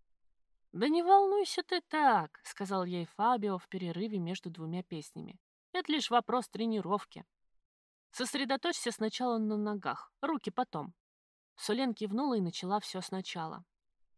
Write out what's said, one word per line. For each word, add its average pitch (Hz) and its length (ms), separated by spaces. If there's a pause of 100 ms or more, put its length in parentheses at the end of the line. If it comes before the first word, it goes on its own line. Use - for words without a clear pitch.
(720)
«Да 214 160
не 330 140
волнуйся 392 600
ты 359 200
так», 240 640
сказал 190 420
ей 180 180
Фабио 208 540
в - 100
перерыве 185 500
между 175 300
двумя 165 340
песнями. 156 560 (340)
«Это 359 200
лишь 294 160
вопрос 240 400
тренировки. 202 800 (880)
Сосредоточься 262 800
сначала 233 460
на 214 180
ногах, 208 640
руки 285 300
потом». 175 420 (640)
Солен 240 380
кивнула 233 400
и 208 80
начала 180 360
все 190 220
сначала. 175 640 (540)